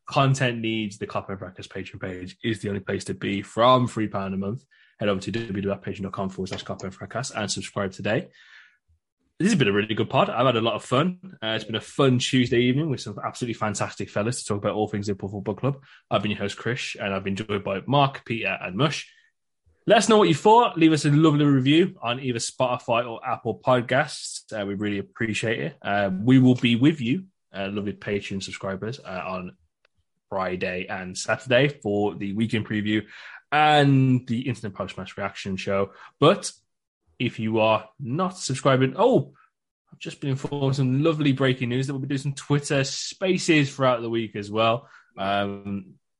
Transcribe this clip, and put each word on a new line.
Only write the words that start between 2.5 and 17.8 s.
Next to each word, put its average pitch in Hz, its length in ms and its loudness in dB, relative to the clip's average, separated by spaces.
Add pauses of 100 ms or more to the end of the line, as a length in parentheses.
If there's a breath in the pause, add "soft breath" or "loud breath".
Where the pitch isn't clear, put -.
the 104 100 -6
only 98 120 -4
place 98 240 -6
to 98 80 -6
be 101 280 -4
from 123 460 4
three 110 200 -4
pound 98 260 -6
a 95 40 -6
month. 98 260 -6 (360 soft breath)
Head 104 100 0
over 95 120 0
to 95 100 -8
w 117 160 -6
w 101 140 -6
w 98 140 -2
dot - 80 -16
patreon 98 200 -8
dot 95 80 -8
com 98 180 -6
forward 95 200 -8
slash - 140 -10
copper 98 220 -10
and 95 100 -10
fracas 113 360 -8
and 104 180 -4
subscribe 98 420 -6
today. 104 360 -2 (1120 soft breath)
This 185 120 2
has 208 60 2
been 127 100 4
a 98 60 2
really 107 220 0
good 110 140 -2
pod. 139 200 2
I've 123 160 2
had 127 100 4
a 113 60 0
lot 113 140 0
of - 100 -8
fun. 170 320 0 (240)
Uh, 113 60 -6
it's 110 160 -4
been 110 120 -8
a 107 60 -4
fun 131 380 2
Tuesday 123 420 2
evening 135 280 2
with 120 120 -4
some 101 220 -10
absolutely 117 320 -6
fantastic 101 540 -4
fellas 110 320 -2
to - 60 -12
talk 104 120 -2
about 101 160 -2
all 107 120 0
things 101 200 -6
Liverpool 98 220 -6
Football 101 260 -6
Club. 139 280 -4 (280 soft breath)
I've 107 100 2
been 104 100 -2
your 98 80 -6
host, 101 180 -6
Krish, - 440 -6
and 101 120 -4
I've 95 100 -4
been 98 120 -4
joined 101 280 -6
by 95 240 -4